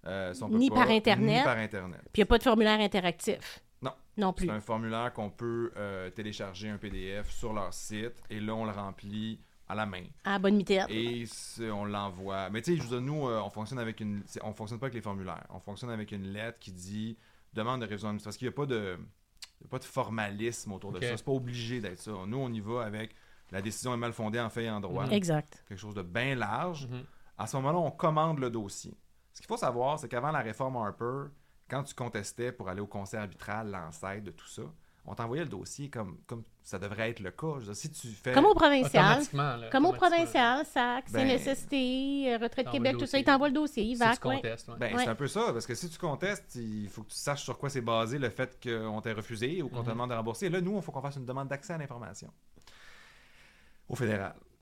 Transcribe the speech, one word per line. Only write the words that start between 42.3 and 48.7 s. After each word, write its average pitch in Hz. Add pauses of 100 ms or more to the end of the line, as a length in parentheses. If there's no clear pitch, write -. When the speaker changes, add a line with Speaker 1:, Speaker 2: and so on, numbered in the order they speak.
Speaker 2:
euh, 226
Retraite 240
Speaker 3:
T'envoies 247
Speaker 2:
Québec, 262
Speaker 3:
le 247
Speaker 2:
tout 285
ça, 269
ils 277
Speaker 3:
dossier. -
Speaker 2:
t'envoient 277
le 269
dossier, 294
ils 240
Speaker 3:
Si 233
Speaker 2:
vacent, 226
Speaker 3:
tu -
Speaker 2:
ouais. 262
Speaker 3:
contestes, 117
ouais. 117
Speaker 1:
Ben, 117
Speaker 2:
Ouais. 247
Speaker 1:
c'est 123
un 113
peu 139
ça, 208
parce 113
que 120
si 170
tu -
contestes, 180
il 107
faut 107
que -
tu -
saches 143
sur 123
quoi 139
c'est 135
basé 113
le 123
fait -
qu'on 110